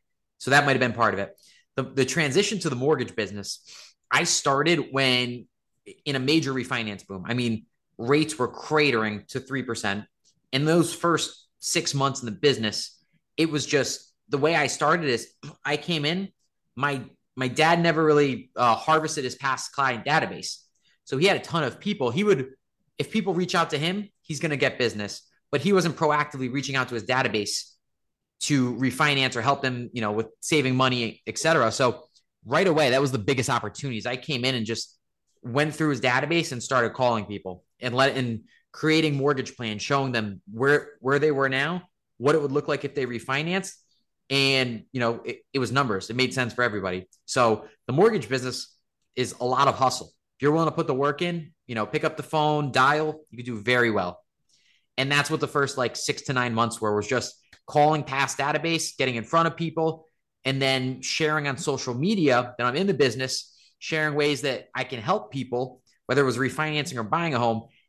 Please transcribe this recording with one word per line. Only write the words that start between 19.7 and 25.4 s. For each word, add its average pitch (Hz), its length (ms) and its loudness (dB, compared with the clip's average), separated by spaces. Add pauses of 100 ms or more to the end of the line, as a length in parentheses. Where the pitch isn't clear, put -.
client 127 320 -2
database. 120 580 -2 (420)
So 135 120 -4
he 165 100 4
had 180 100 4
a 117 80 -8
ton 165 180 -2
of 120 160 -4
people. 139 320 -2
He 175 140 0
would, 156 260 2 (480)
if 143 120 -6
people 196 240 -2
reach 180 200 -2
out 165 160 2
to 147 80 -2
him, 190 300 -4 (140)
he's 143 180 -10
gonna 151 160 -2
get 135 220 0
business, 104 500 -4 (220)